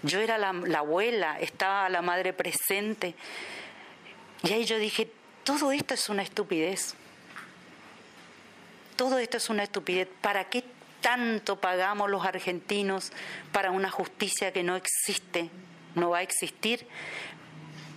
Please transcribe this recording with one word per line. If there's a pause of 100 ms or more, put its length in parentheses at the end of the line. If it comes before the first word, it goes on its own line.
yo
era
la,
la
abuela,
estaba
la
madre
presente. (1300)
Y
ahí
yo
dije, (320)
todo
esto
es
una
estupidez. (2000)
Todo
esto
es
una
estupidez. (120)
¿Para
qué (360)
tanto
pagamos
los
argentinos (400)
para
una
justicia
que
no
existe, (440)
no
va
a
existir? (1120)